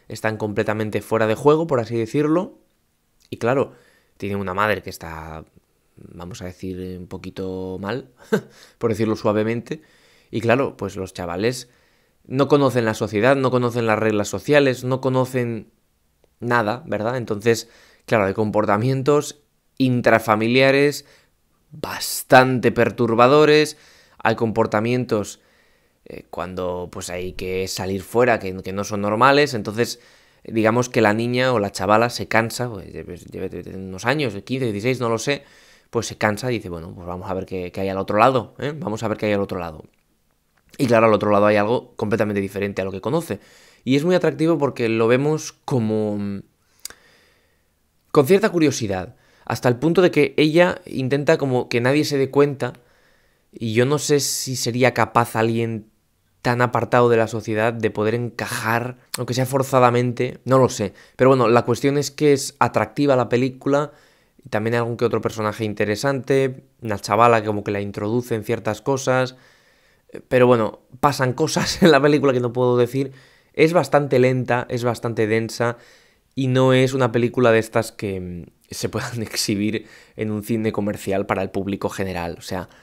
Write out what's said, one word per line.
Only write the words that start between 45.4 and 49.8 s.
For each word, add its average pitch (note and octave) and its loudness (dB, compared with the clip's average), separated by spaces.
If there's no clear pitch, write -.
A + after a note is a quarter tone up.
como, G#2+ -2
mm, G2+ -8
con C#3 4
cierta G3+ 4
curiosidad, A#2+ -2
hasta B2 0
el A#2+ 2
punto E3 2